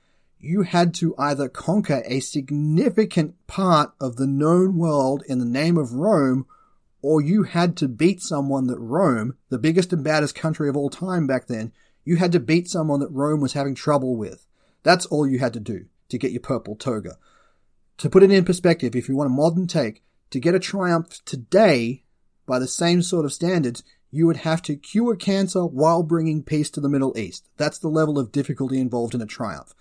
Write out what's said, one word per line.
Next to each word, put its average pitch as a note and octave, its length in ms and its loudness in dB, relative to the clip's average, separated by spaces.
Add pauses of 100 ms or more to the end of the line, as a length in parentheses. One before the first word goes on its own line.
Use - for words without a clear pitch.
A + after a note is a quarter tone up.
(380)
You F3+ 240 0
had F3 320 2
to E3+ 240 -2
either C#3 300 -2
conquer D#3+ 580 -2
a C3 140 -2
significant D#3 1120 0 (120)
part E3+ 540 2
of B2+ 160 -6
the C3+ 100 0
known E3+ 500 2
world C#3+ 520 0
in C3 100 -2
the B2 60 0
name C#3+ 320 2
of C3+ 160 0
Rome, C3+ 540 2 (560)
or D3+ 180 2
you F3 220 2
had F3 360 0
to D3 100 0
beat D3+ 340 0
someone C#3 460 -2
that B2 100 -4
Rome, B2 580 0 (140)
the B2+ 80 -4
biggest E3 340 0
and D#3 120 -2
baddest D3+ 300 0
country D#3 340 -2
of C3+ 80 -2
all C#3+ 120 -2
time F3 380 -4
back C3 220 -2
then, A2+ 240 -8 (320)
you E3+ 120 2
had E3+ 160 2
to F3 80 2
beat E3 280 0
someone D#3 320 -2
that C#3 100 -4
Rome D3 300 0
was C3+ 120 -2
having C#3 220 -4
trouble C3 420 -2
with. - 300 -10 (360)
That's F3 240 4
all D3 200 0
you C3 120 0
had B2+ 140 0
to A#2 80 -10
do G2 260 -10 (220)
to B2 100 -6
get B2+ 140 -4
your A#2 80 -6
purple A2 360 -6
toga. A2+ 420 -6 (800)
To C#3 120 -2
put F#3+ 140 8
it G3 80 8
in F#3+ 120 6
perspective, E3+ 520 0
if B2 120 -2
you C3+ 60 -2
want C#3 160 0
a B2+ 40 2
modern E3 340 2
take, D#3 340 -2 (280)
to C3 100 -6
get E3+ 140 2
a F#3+ 40 2
triumph F3+ 640 -2
today, C3 800 2 (440)
by B2+ 120 -2
the B2+ 80 -2
same E3+ 360 2
sort E3+ 220 0
of C#3 80 -4
standards, E3 520 -2 (260)
you D#3+ 160 2
would E3 120 0
have E3 240 -2
to D3+ 120 -6
cure A3+ 400 -2
cancer F#3+ 500 0
while D#3+ 380 2
bringing D#3+ 400 0
peace D3+ 280 -2
to - 100 -8
the C#3+ 80 -2
Middle C3+ 280 0
East. G2 400 -8
That's D3+ 220 -4
the C#3 100 -6
level D3+ 300 0
of A#2+ 140 -4
difficulty C3 480 -2
involved A#2+ 340 -2
in A#2+ 80 -4
a G#2+ 40 -8
triumph. G2 540 -10